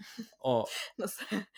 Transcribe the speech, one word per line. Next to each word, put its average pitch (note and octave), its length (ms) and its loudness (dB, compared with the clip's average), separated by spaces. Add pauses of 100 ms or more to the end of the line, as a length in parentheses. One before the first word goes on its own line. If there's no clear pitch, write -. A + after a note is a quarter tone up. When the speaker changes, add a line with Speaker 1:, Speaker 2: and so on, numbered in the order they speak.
(400)
Speaker 1:
Och B2 280 4 (140)
Speaker 2:
<laughs> - 160 -10
Nå, G3+ 100 0
så - 200 -6
här, G#3 160 0 (140)